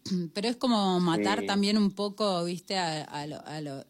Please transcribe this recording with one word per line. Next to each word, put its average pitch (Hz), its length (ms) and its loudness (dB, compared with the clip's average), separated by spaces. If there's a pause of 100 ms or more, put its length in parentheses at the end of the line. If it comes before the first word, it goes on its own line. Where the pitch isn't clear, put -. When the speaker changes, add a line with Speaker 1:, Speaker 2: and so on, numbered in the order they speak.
Speaker 1:
<clears throat> 175 300 -2
Pero 208 140 -2
es 247 80 -2
como 202 440 2
matar 202 400 2
Speaker 2:
Sí. 202 60 -2
Speaker 1:
también 202 300 2
un 202 140 4
poco, 196 540 0
¿viste? 175 340 -4
A, 160 260 -2
a 147 220 -8
lo, - 180 -10
a 151 160 -10
lo, 139 300 -8